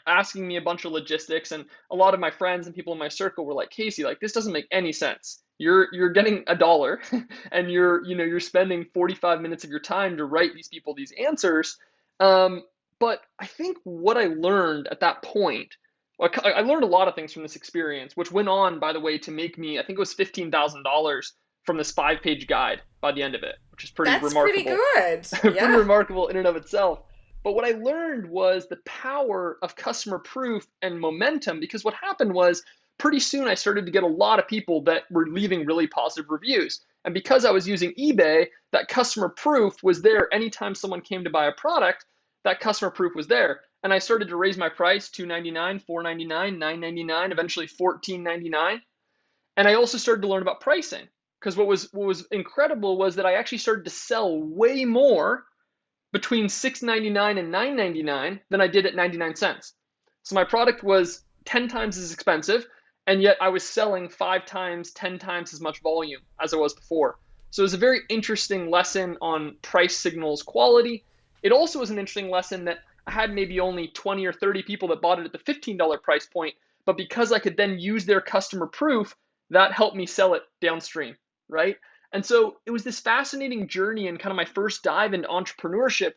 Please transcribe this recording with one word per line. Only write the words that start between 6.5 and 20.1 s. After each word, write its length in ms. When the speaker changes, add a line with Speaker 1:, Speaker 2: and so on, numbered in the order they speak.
Speaker 1:
dollar 460
<laughs> 260
and 200
you're, 320
you 100
know, 100
you're 160
spending 520
forty-five 480
minutes 240
of 60
your 100
time 380
to 80
write 280
these 140
people 260
these 240
answers." 600
Um, 440
but 220
I 60
think 360
what 360
I 80
learned 640
at 120
that 220
point, 520
well, 140
I, 80
I 80
learned 240
a 20
lot 220
of 80
things 160
from 100
this 140
experience, 600
which 140
went 180
on, 300
by 140
the 80
way, 180
to 140
make 260
me, 220
I 20
think 160
it 20
was 140